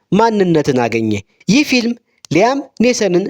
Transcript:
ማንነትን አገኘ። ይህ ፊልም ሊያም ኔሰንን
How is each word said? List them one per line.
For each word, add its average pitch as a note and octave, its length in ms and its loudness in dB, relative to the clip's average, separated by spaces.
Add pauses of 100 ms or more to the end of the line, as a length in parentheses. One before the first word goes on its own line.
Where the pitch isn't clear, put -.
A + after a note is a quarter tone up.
(120)
ማንነትን F#3 680 2
አገኘ። A2+ 300 -2 (380)
ይህ C4+ 160 2
ፊልም A#3 300 -2 (360)
ሊያም A#3 300 0 (200)
ኔሰንን G#3+ 500 0